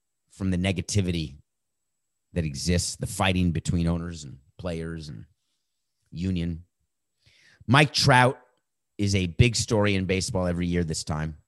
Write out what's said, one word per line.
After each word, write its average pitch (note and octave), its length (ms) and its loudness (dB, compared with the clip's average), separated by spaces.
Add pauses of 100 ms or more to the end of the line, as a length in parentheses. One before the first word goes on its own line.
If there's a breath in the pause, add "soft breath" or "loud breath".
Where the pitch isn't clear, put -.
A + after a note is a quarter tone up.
(300)
from G2 200 -4
the F2+ 80 0
negativity F2 800 -2 (960)
that E2+ 100 0
exists, D#2 520 -2
the - 100 -6
fighting F#2 460 2
between E2+ 340 -2
owners E2+ 380 -4
and C2+ 140 -16 (200)
players E2 500 -8
and - 160 -16 (840)
union. F2 540 -4 (1000 soft breath)
Mike C#3+ 280 4
Trout B2+ 440 6 (600)
is G2+ 160 0
a F#2 140 2
big A2+ 280 4
story G#2 380 2
in F#2+ 100 0
baseball F#2 420 -2
every F2 200 -2
year F2 180 0
this E2 200 -4
time. D#2 440 -6